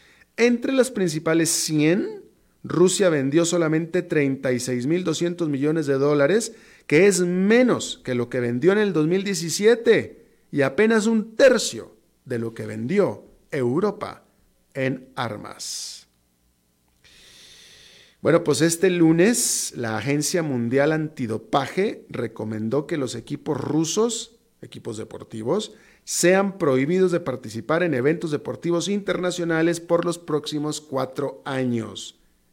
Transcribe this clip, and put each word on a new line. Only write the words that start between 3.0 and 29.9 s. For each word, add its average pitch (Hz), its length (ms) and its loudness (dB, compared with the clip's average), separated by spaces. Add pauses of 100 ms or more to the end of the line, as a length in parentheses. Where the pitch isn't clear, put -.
vendió 147 340 2
solamente 165 560 0
treinta 143 520 -2
y 127 60 0
seis 123 280 -4
mil 175 180 0
doscientos 175 460 -2
millones 147 360 0
de 139 120 0
dólares, 147 540 2 (340)
que 160 200 6
es 190 140 4
menos 190 840 2
que 127 100 -4
lo 117 160 -2
que 131 100 -2
vendió 123 320 2
en 208 60 2
el 208 160 0
dos 156 120 2
mil 185 160 0
diecisiete 202 1000 0 (260)
y 143 120 0
apenas 208 440 2
un 226 300 0
tercio 214 580 2 (300)
de 123 140 -6
lo 113 160 -6
que 110 100 -10
vendió 117 600 -2 (240)
Europa 147 720 -2 (480)
en 131 420 -4
armas. - 920 -10 (2250)
Bueno, 160 220 4
pues 143 180 2
este 165 260 2
lunes 175 880 2
la 113 220 -4
Agencia 147 440 -2
Mundial 135 500 0
Antidopaje 151 1160 -4
recomendó 113 800 -4
que 170 100 -6
los 127 180 -4
equipos 139 460 -6
rusos, 165 800 -2 (240)
equipos 113 340 -12
deportivos, 117 800 -6 (300)
sean 190 520 2
prohibidos 165 560 2
de 170 80 0
participar 123 640 -4
en 175 100 0
eventos 156 380 0
deportivos 165 580 -4
internacionales 175 920 -2
por 170 260 0